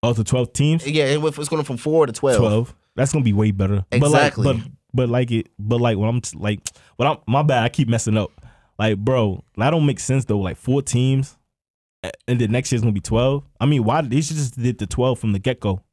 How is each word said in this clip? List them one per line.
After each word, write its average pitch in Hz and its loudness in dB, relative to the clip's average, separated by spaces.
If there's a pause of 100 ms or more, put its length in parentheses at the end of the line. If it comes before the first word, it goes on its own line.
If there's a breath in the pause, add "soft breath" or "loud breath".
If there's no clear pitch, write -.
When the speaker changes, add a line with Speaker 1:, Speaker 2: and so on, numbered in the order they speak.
Speaker 1:
Oh, 120 0
to 110 0
twelve 123 0
teams? 151 0
Speaker 2:
Yeah, 151 0
it, 147 0
it's 147 -4
going 156 -2
from 131 -6
four 156 2
to 117 -6
twelve. 127 2
Speaker 1:
Twelve. 113 2 (200)
That's 139 0
gonna 147 2
be 113 4
way 107 2
better. 98 0
Speaker 2:
Exactly. 143 2
Speaker 1:
But 135 2
like, 113 -6
but, - -14 (240)
but 123 0
like 120 0
it, 117 -2 (100)
but 113 -2
like 117 2
when 107 0
I'm 120 0
t-, - -12
like, 104 -2 (360 soft breath)
when 131 0
I'm, 156 -2
my 131 2
bad, 127 2
I 117 2
keep 117 0
messing 113 0
up. 101 -2 (480 soft breath)
Like, 107 2
bro, 107 0 (140)
that 117 0
don't 160 2
make 143 0
sense 131 -2
though. 104 0
Like 90 -4
four 135 -2
teams, 135 0 (680)
a-, 92 -10 (180)
and 120 2
then 110 2
next 127 -2
year's 117 0
gonna 117 2
be 101 -2
twelve. 131 0 (140)
I - 0
mean, 139 2
why 135 0
they 131 0
should 156 -6
just 131 -4
did 120 -2
the 104 -6
twelve 123 -2
from 110 -2
the 101 0
get 120 -4
go? 98 -2 (100)